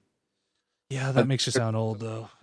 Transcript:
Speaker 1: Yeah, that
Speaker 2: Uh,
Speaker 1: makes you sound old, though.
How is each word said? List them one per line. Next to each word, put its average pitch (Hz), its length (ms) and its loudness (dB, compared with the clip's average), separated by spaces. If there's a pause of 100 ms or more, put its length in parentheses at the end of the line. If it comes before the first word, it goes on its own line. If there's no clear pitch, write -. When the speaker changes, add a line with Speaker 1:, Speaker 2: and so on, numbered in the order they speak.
(880)
Speaker 1:
Yeah, 135 240 -2
that 139 80 6
Speaker 2:
Uh, 135 40 6
Speaker 1:
makes 131 200 0
you 117 80 -2
sound 113 240 2
old, 110 240 -2
though. 113 280 -8 (140)